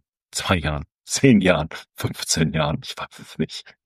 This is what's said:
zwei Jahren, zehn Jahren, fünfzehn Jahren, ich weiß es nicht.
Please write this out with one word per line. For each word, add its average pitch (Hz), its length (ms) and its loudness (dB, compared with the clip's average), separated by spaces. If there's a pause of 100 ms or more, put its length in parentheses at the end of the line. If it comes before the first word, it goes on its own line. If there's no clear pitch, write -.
(300)
zwei - 260 -2
Jahren, 76 280 -4 (200)
zehn 123 360 6
Jahren, 85 280 2 (280)
fünfzehn - 560 -2
Jahren, 147 320 -2
ich - 120 -12
weiß - 220 -12
es - 200 -14
nicht. - 360 -8 (120)